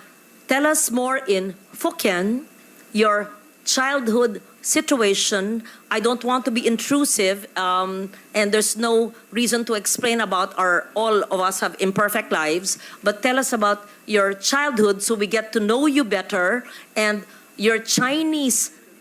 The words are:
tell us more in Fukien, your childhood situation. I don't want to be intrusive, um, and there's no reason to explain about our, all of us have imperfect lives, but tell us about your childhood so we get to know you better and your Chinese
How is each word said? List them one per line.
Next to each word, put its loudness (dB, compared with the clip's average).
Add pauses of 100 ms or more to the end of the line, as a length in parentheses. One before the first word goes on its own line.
(480)
tell 2
us 2
more -2
in -2 (200)
Fukien, -2 (480)
your 2 (340)
childhood 0 (220)
situation. 0 (280)
I -2
don't 0
want 0
to -2
be 0
intrusive, 0 (100)
um, -2 (240)
and 2
there's 2
no 2 (160)
reason 0
to -2
explain -2
about -2
our, 2
all 2
of -2
us 0
have -4
imperfect 0
lives, -2 (240)
but -2
tell 2
us 0
about 0 (200)
your 2
childhood 0
so 0
we -2
get -2
to 0
know 2
you 4
better 0 (320)
and 0 (340)
your 2
Chinese 0 (300)